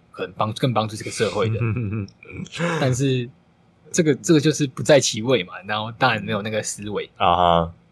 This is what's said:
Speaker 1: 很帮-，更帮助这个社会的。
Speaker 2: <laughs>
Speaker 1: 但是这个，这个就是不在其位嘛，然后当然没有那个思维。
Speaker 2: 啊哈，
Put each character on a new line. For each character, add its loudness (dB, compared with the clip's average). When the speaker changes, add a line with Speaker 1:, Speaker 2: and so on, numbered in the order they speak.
Speaker 1:
很 -10
帮-， -4
更 -2
帮 0
助 -10
这 -12
个 -8
社 -2
会 0
的。 -2
Speaker 2:
<laughs> -6
Speaker 1:
但 2
是 0
这 2
个， 4
这 2
个 6
就 4
是 -2
不 -10
在 6
其 0
位 2
嘛， -14
然 -4
后 -8
当 0
然 -2
没 -6
有 -2
那 -8
个 -4
思 -10
维。 -6
Speaker 2:
啊 4
哈， 4